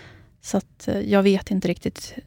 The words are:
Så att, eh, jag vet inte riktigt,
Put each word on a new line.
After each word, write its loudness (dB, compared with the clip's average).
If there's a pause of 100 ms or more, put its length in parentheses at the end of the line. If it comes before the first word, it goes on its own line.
(400)
Så -4
att, -6
eh, -2
jag 4
vet 2
inte 0
riktigt, -6 (120)